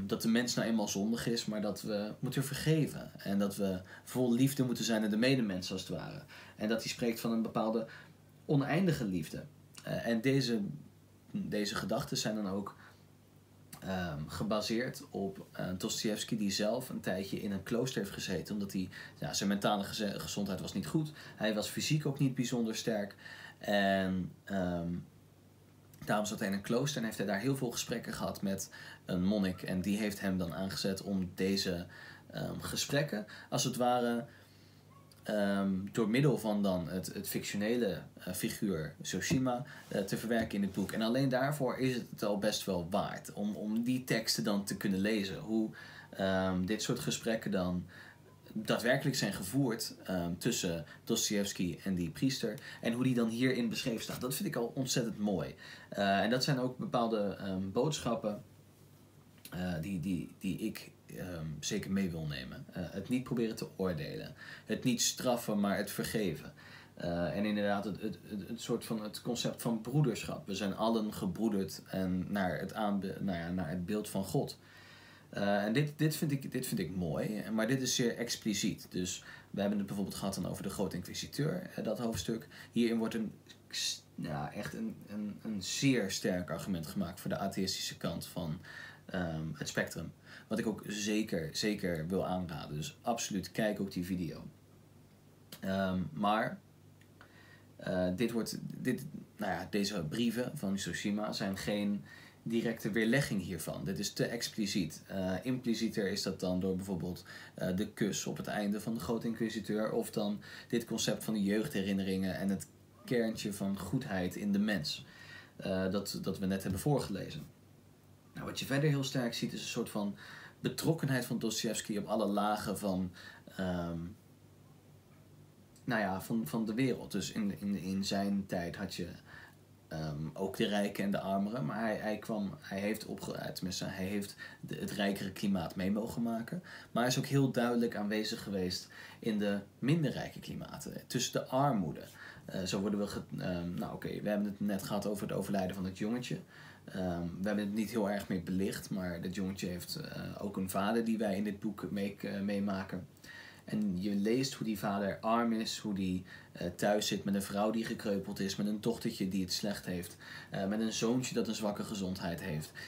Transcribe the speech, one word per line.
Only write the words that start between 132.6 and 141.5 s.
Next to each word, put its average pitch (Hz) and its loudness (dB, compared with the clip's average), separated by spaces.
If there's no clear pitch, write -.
heeft 104 -2
opge-, - -6
eh, - -6
tenminste, - -4
hij 95 -2
heeft 101 -2
de, - -8
het - -4
rijkere 98 0
klimaat 95 0
mee 95 2
mogen 113 0
maken. 117 -2
Maar 117 4
hij 127 4
is 131 2
ook 127 2
heel 139 6
duidelijk 117 4
aanwezig 107 0
geweest 92 -2
in 107 2
de 101 2
minder 139 4
rijke - -6
klimaten, - -10
tussen - -2
de - 0
armoede. 120 2